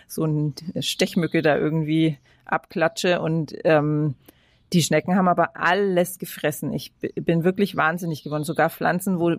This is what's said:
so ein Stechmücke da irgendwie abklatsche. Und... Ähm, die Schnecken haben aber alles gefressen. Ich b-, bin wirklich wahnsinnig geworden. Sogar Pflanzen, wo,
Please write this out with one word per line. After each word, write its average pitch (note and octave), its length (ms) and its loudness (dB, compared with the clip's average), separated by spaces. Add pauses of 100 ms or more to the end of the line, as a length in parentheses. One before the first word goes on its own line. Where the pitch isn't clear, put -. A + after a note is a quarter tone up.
so - 180 -4
ein D3+ 300 0 (260)
Stechmücke E3 640 -2
da D3 140 4
irgendwie D#3 640 0 (260)
abklatsche. E3+ 760 -2
Und... D#3+ 440 -2
Ähm, D3+ 500 2 (580)
die E3+ 100 4
Schnecken D#3 340 2
haben F#3 120 4
aber E3+ 280 0
alles F3+ 640 0
gefressen. - 540 -6
Ich - 220 -8
b-, - 260 -8
bin E3+ 240 2
wirklich F#3+ 320 0
wahnsinnig E3 460 -2
geworden. D3+ 220 -4
Sogar D#3+ 260 0
Pflanzen, F3 480 -2
wo, E3+ 200 2